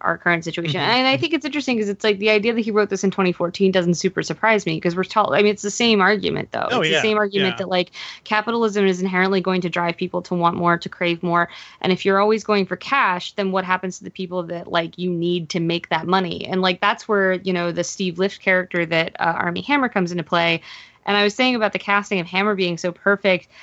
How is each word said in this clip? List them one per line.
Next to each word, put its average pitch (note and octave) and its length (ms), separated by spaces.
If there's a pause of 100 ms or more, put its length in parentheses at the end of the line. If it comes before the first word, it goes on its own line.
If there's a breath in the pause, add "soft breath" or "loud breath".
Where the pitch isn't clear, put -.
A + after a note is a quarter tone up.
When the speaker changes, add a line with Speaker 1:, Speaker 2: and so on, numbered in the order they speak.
Speaker 1:
our E3+ 180
current E3+ 260
situation. E3+ 360
Speaker 2:
Mm-hmm. D#3+ 100
Speaker 1:
And B3+ 160
I C4+ 100
think D4+ 160
it's D4 120
interesting C4+ 340
'cause G#3+ 100
it's G3 140
like G#3+ 160
the G#3+ 120
idea G#3+ 220
that A3+ 100
he G#3+ 100
wrote G#3 180
this F#3+ 140
in F#3+ 80
twenty F#3 180
fourteen F3+ 400
doesn't F3 240
super F3+ 260
surprise G3+ 460
me D#3+ 140
'cause F3 160
we're F#3 80
tall-, G#3 280
I C#3 100
mean, G#3 100
it's G3+ 100
the G#3 80
same A3+ 300
argument, F#3 500
though. - 220
Speaker 2:
Oh, B3 80
Speaker 1:
It's D#3 100
Speaker 2:
yeah. D#3+ 60
Speaker 1:
the D3 60
same G#3+ 160
argument G3 340
Speaker 2:
Yeah. F3 60
Speaker 1:
that, F#3+ 100
like, F3+ 240 (320 loud breath)
capitalism G#3+ 600
is F#3 160
inherently F#3 400
going F#3 200
to F3 80
drive E3+ 280
people F3+ 260
to F3+ 120
want E3+ 220
more, F3 200
to - 120
crave E3+ 340
more. E3+ 260 (340 loud breath)
And F#3+ 100
if F3+ 120
you're G3 140
always G#3+ 240
going G3+ 240
for F#3 80
cash, G3 600
then G3 180
what F#3 120
happens F#3 340
to - 60
the F#3 60
people F3+ 320
that, E3+ 300
like, E3+ 260
you F3+ 100
need F3 420
to E3+ 100
make E3+ 300
that E3 180
money? F3 360
And, F#3 160
like, F#3 200
that's A3 260
where, G3 280
you F#3 180
know, F3 180
the E3+ 140
Steve F3+ 340
Lift F#3+ 240
character F3+ 440
that, E3 340
uh, E3+ 180
Armie F3 240
Hammer C4+ 260
comes F#3 220
into F3 140
play. E3+ 380 (440 loud breath)
And G3+ 100
I G#3 80
was G#3 100
saying B3+ 200
about G#3+ 180
the - 60
casting G3+ 420
of E3 60
Hammer G3 300
being F3 200
so F3+ 160
perfect, G3 540 (160 loud breath)